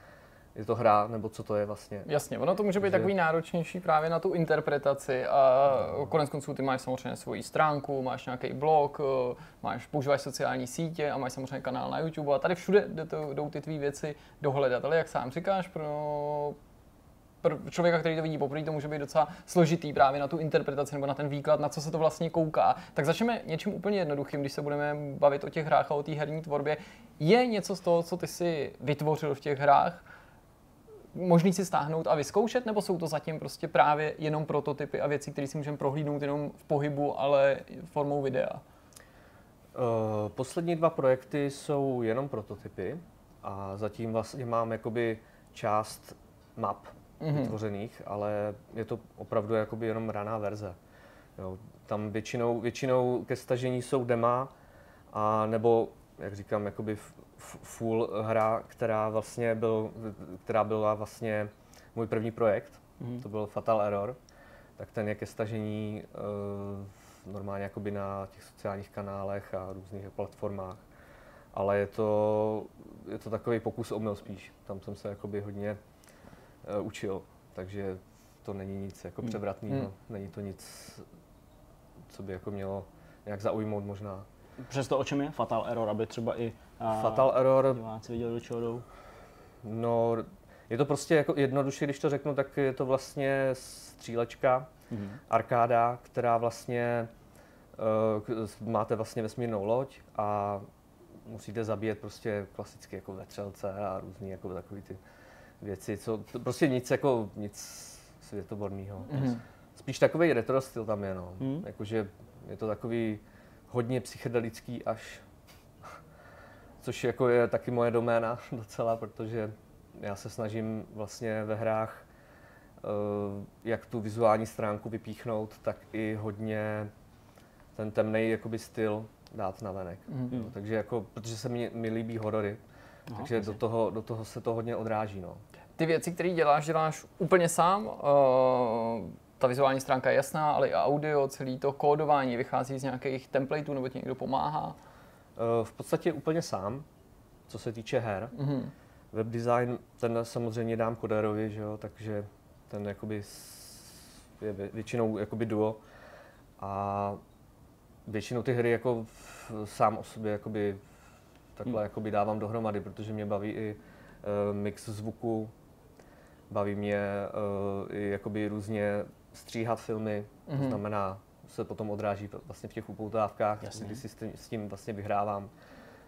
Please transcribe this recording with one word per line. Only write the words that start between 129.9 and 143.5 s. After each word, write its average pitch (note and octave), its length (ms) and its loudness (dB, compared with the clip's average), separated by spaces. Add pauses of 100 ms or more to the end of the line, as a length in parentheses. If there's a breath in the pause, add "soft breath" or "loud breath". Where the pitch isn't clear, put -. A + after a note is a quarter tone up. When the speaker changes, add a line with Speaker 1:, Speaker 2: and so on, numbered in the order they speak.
Speaker 2:
Mhm. B2+ 240 -4
Speaker 1:
Jo, A#2+ 200 -4
takže G#2 220 -4
jako, A2 400 -2
protože A2+ 220 -8
se A#2+ 120 -6
mi, A#2+ 260 -2
mi A2+ 160 -2
líbí A2+ 280 -4
horory, G#2+ 380 -2 (540 loud breath)
Speaker 3:
Aha, A2+ 80 -10
Speaker 1:
takže A#2+ 160 -2
do A2+ 40 4
Speaker 3:
jasně. G2+ 160 -2
Speaker 1:
toho, A2+ 360 2
do G#2+ 120 -4
toho A2 220 -6
se - 160 -10
to A#2+ 140 0
hodně A2+ 220 -2
odráží, G#2+ 440 -2
no. E2+ 180 -12 (380 loud breath)
Speaker 2:
Ty D#3+ 100 2
věci, E3 260 2
které F3 180 0
děláš, D3+ 360 6
děláš D#3+ 400 0 (120)
úplně F3 300 6
sám? F#3+ 500 4
Eh, B2+ 1120 6 (280)
ta C3 80 6
vizuální C3 340 4
stránka C3 300 4
je A#2+ 60 6
jasná, D3+ 360 2
ale C3+ 160 4
i - 60 0
audio, C#3+ 540 4
celý C3 300 -6
to C#3 140 2
kódování C#3+ 640 4
vychází B2+ 420 -2
z B2+ 40 -6
nějakých C3 460 -4
templateů, D3 460 0